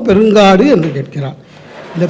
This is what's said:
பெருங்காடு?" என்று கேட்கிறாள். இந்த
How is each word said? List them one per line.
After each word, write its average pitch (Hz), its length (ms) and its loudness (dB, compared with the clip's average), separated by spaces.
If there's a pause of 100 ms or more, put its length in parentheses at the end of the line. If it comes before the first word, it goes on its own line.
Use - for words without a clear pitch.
பெருங்காடு?" 202 600 4
என்று 165 260 -2
கேட்கிறாள். 135 420 -10 (600)
இந்த 170 160 -2